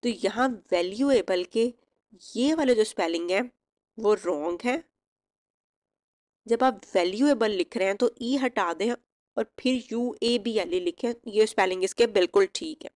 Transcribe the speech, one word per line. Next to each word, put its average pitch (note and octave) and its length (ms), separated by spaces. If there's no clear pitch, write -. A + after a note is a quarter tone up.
तो A#3+ 60
यहाँ A3+ 600
वैल्यूएबल F#3+ 720
के A3+ 300
ये C4+ 180
वाले C#4 220
जो G#3+ 80
स्पेलिंग E3+ 480
है, A#3+ 200
वो G#3+ 140
रॉन्ग F3 520
है। C4+ 180
जब A3+ 160
आप B3 180
वैल्यूएबल G#3+ 560
लिख F#3 260
रहे F#3+ 100
हैं, D4 100
तो B3 240
ई B3 160
हटा A3+ 360
दें G3 180
और A3+ 220
फिर B3 320
यू A#3+ 320
ए A#3+ 140
बी A3 200
एल F3 160
ई F#3 60
लिखें, F3+ 340
ये G#3+ 200
स्पेलिंग F#3 360
इसके A#3 240
बिल्कुल G3 480
ठीक D#3+ 280
है। - 120